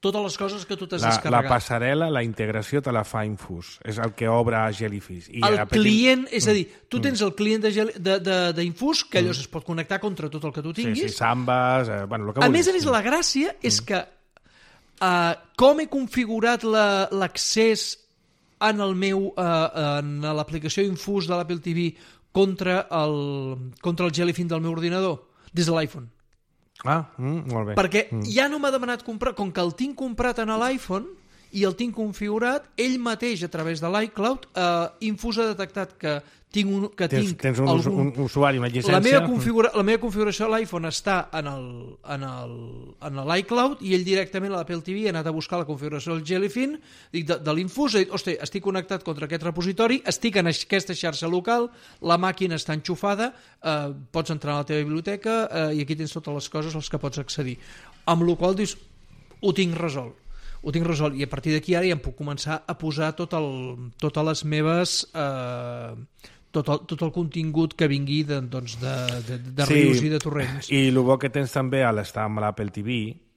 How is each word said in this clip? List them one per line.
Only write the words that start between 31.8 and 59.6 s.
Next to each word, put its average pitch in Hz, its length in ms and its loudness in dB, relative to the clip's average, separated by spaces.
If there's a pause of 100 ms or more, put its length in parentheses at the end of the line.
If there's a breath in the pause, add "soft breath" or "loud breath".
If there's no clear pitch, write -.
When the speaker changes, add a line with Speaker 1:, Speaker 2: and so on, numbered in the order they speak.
Speaker 1:
configurat, 220 840 -2
ell 254 220 0
mateix, 233 460 -2
a 170 40 -6
través 165 320 -4
de 165 100 -2
l'iCloud, 220 640 -2
eh, 170 340 2 (120)
Infus 214 380 -2
ha 226 160 2
detectat 190 440 -6
que 147 240 -2 (300 soft breath)
tinc 202 180 2
un... 196 200 0
Que 226 180 -2
Speaker 2:
Tens, - 200 2
Speaker 1:
tinc 175 120 -4
Speaker 2:
tens 131 200 2
un 135 80 4
Speaker 1:
algun 135 420 4
Speaker 2:
us-, 123 80 -8
un 139 60 2
usuari, 139 340 4
una 123 100 0
llicència. 123 240 2
Speaker 1:
La 185 80 6
meva 262 220 8
Speaker 2:
Mm. 247 80 0
Speaker 1:
configura-, 233 440 4
la 214 80 2
meva 220 160 4
configuració 214 460 -2
a 226 40 0 (100)
l'iPhone 185 260 -4
està 180 480 -2
en 156 140 -4
el, 123 500 -10 (100)
en 139 160 -6
el, 123 800 -12
en 135 260 -8
l'iCloud 233 540 0
i 185 140 2
ell 180 100 4
directament 190 480 0
a 185 60 -2
l'Apple 170 240 -6
T 180 100 -6
V 214 140 -2
ha 202 40 2
anat 160 160 -2
a 165 40 -2
buscar 160 280 -4
la 170 60 -2
configuració 147 500 -6
del 160 120 -4
Jellyfin, 202 520 0 (320 loud breath)
dic, 165 160 -4
de, 165 120 0
de 151 160 -2
l'Infus, 196 400 0
ha 214 60 6
dit, 185 100 2
"Hosti, 180 280 -4
estic 180 240 -8
connectat 190 400 -4
contra 156 220 -6
aquest 156 200 -6
repositori, 190 600 0
estic - 320 0
en 175 100 4
aix-, 160 180 0
aquesta 190 300 -2
xarxa 165 320 -4
local, 226 440 0 (320 loud breath)
la 170 160 4
màquina 180 380 0
està 156 180 -4
enxufada, 202 600 -2 (280 loud breath)
eh, 151 300 -2 (180)
pots 165 200 -2
entrar 147 220 -4
a 147 60 0
la 147 60 -2
teva 151 200 0
biblioteca, 202 640 -2 (220)
eh, 151 60 0
i 151 40 0
aquí 147 160 -2
tens 156 160 -6
totes - 220 -6
les 143 160 -6
coses 156 240 -4
als 156 160 -6
que 156 80 -2
pots 135 200 -4
accedir." 131 400 -6 (460 loud breath)
Amb 170 240 4
la 170 80 4
qual 180 180 2
dius, 196 220 -2 (640)
"Ho 185 140 2
tinc 175 220 2